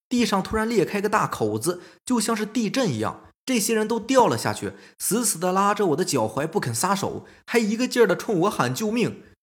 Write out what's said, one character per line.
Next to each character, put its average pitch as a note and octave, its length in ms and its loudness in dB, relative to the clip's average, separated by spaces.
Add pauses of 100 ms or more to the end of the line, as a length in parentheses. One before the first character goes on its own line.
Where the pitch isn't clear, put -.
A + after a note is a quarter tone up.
地 A#3+ 160 2
上 G3 160 2
突 G3+ 160 -4
然 A3 120 -2
裂 A3 160 2
开 G#3 160 -2
个 G3+ 80 -2
大 G3+ 180 2
口 A2 320 -2
子， F3 220 -4 (240)
就 A#3+ 160 0
像 A3+ 160 -2
是 G#3+ 100 -4
地 G#3+ 240 -2
震 B3+ 180 0
一 A2+ 120 -2
样， G#2 220 -4 (220)
这 B3+ 140 0
些 A3+ 160 0
人 G#3+ 140 0
都 A#3 100 0
掉 A#3 300 4
了 B2 100 0
下 A2 140 -2
去， G2+ 220 -6 (260)
死 A#3 240 0
死 G#3 120 0
地 F3+ 140 -2
拉 G3 240 2
着 G#3 120 2
我 D3 100 2
的 F3+ 80 0
脚 A#2+ 240 0
踝 C#3 180 -4
不 F3 140 -4
肯 B2 120 -2
撒 F3+ 220 0
手， C3+ 300 -4 (220)
还 A#3+ 120 0
一 A3+ 180 2
个 B3 120 0
劲 B3 120 2
儿 A3+ 60 8
地 - 80 2
冲 G#3 260 -2
我 F#3+ 100 2
喊 B2+ 220 0
救 G#3+ 200 -4
命。 G#3+ 320 -2 (180)